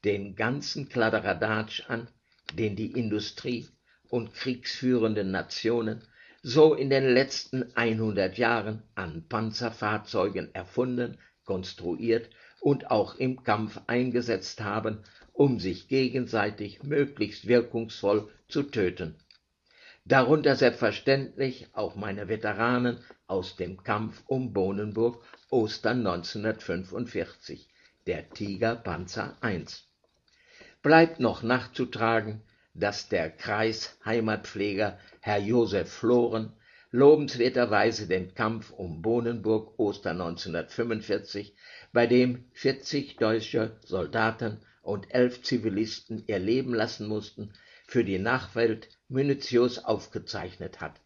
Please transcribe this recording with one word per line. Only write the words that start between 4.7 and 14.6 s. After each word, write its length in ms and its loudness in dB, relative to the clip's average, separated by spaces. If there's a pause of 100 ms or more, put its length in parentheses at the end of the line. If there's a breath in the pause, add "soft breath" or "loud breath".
Nationen 720 -2 (400 loud breath)
so 320 8
in 160 0
den 240 4
letzten 520 0 (100)
hundert 640 0
Jahren 420 0 (140)
an 320 -8
Panzerfahrzeugen 1300 -2
erfunden, 640 -4 (240 soft breath)
konstruiert 840 -2 (320 loud breath)
und 280 2
auch 260 2
im 280 -4
Kampf 440 -2
eingesetzt 760 -2